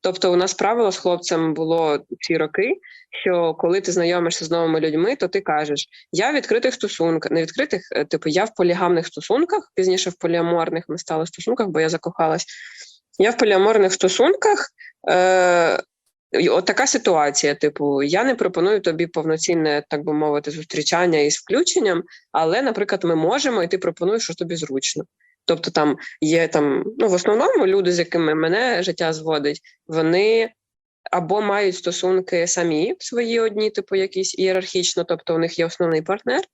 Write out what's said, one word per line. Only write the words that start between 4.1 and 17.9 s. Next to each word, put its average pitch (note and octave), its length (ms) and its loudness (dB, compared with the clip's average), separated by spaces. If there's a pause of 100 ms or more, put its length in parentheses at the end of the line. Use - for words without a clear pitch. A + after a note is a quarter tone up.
з D#3+ 60 -4
новими E3 280 2
людьми, D#3+ 360 0
то G3 120 -2
ти F#3+ 140 -2
кажеш: D3+ 460 -2 (240)
«Я G#3 200 0
в - 40 -2
відкритих A#3+ 380 0
стосунках», E3 580 -2
не E3 100 2
відкритих, F3+ 400 -2 (100)
е, D3 140 -2
типу, D#3 240 -4
«Я F3+ 160 2
в - 100 -10
полігамних F3 520 2
стосунках», E4+ 680 -2
пізніше F#3 340 0
в F3 40 -10
поліаморних E3+ 760 -2
ми E3 100 -8
стали D#3+ 300 -4
стосунках, A3+ 400 -4
бо D#3+ 120 -2
я D#3+ 100 2
закохалась. E3 560 -2 (720)
«Я G#3 120 4
в A#3+ 60 -4
поліаморних G3+ 560 4
стосунках, F4 760 2 (400)
е, F3+ 760 4 (480)
і - 180 2
от E3+ 160 2
така B3 220 2
ситуація, D3+ 680 0
типу, C#3+ 480 -2